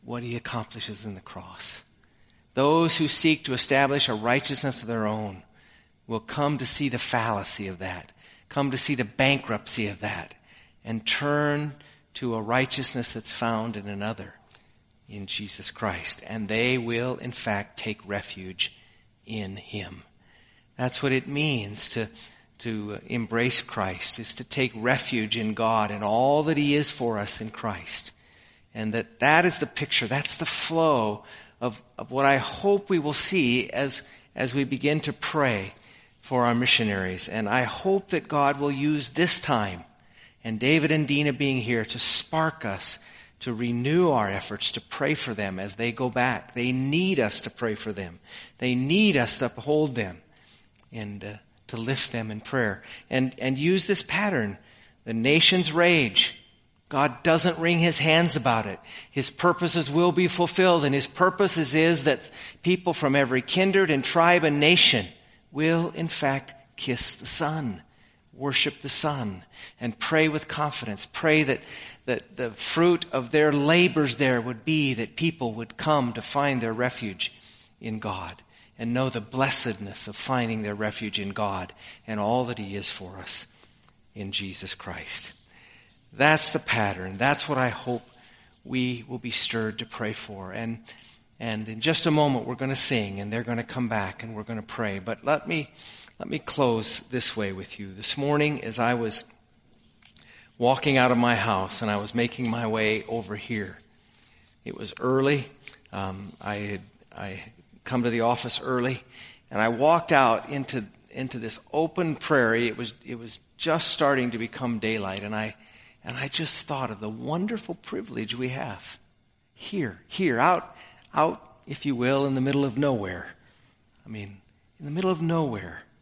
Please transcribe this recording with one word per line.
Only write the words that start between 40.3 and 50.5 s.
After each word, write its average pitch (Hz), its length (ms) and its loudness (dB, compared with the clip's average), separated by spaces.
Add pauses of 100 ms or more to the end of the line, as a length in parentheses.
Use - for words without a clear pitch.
and 110 160 -4
David 151 320 4
and 156 160 2
Dina 143 240 2
being 131 300 0
here 113 240 0
to 117 120 -8
spark - 680 2
us, - 340 -4 (400)
to 123 140 -6
renew 123 580 2
our 113 160 2
efforts 98 460 -4
to - 80 -6
pray 143 320 -2
for 135 200 -2
them 98 240 -4
as 98 180 -8
they 117 180 -2
go 127 160 -2
back. 123 440 -2
They 123 200 0
need 151 480 2
us 104 200 0
to - 80 -8
pray 110 260 -4
for 107 180 -8
them. 90 260 -10 (380)
They 123 180 0
need 165 400 4
us 120 220 2
to 131 80 0
uphold 143 500 0
them 95 260 -6 (720)